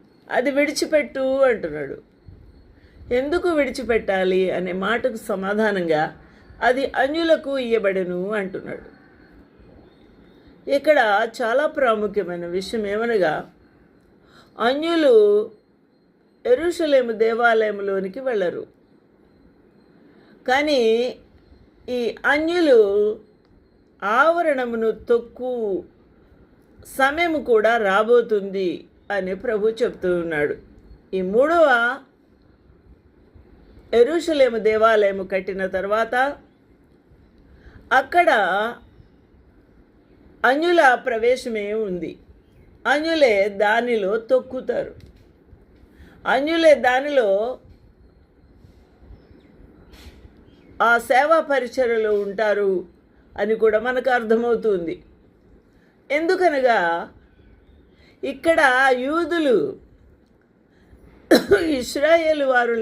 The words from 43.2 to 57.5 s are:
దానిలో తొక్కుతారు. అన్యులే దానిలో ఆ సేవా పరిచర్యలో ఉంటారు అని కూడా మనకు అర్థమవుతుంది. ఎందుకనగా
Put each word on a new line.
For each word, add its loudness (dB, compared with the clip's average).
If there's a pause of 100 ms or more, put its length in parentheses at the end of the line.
దానిలో 0 (200)
తొక్కుతారు. -4 (1400)
అన్యులే 4 (140)
దానిలో 2 (3500)
ఆ 4 (180)
సేవా 4 (120)
పరిచర్యలో -2 (140)
ఉంటారు -2 (720)
అని 0
కూడా 2
మనకు -2
అర్థమవుతుంది. -2 (1200)
ఎందుకనగా 2 (1500)